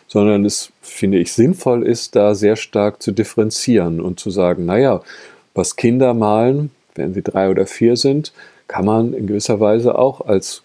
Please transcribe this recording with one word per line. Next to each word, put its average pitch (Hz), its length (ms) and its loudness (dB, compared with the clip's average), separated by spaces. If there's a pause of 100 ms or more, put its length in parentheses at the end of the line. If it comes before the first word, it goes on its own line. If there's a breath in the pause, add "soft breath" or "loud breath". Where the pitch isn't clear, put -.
sondern 104 380 2
es, - 240 -6 (100)
finde - 380 -2
ich, - 140 -2
sinnvoll 123 500 2
ist, 117 340 -2
da 104 180 4
sehr 104 220 2
stark 104 460 -4
zu 107 100 -4
differenzieren 104 880 0
und 90 180 -6
zu 104 120 -8
sagen, 87 340 0
„Na 90 140 0
ja, 123 240 2 (520 loud breath)
was - 220 -4
Kinder 123 380 2
malen, 117 560 0 (240)
wenn 78 180 -6
sie 92 100 -6
drei 95 280 0
oder 95 160 2
vier 117 300 2
sind, 143 360 0 (340 loud breath)
kann 95 200 -4
man 113 260 0
in 110 140 -6
gewisser 104 340 -2
Weise 113 380 2
auch - 240 0
als - 420 -2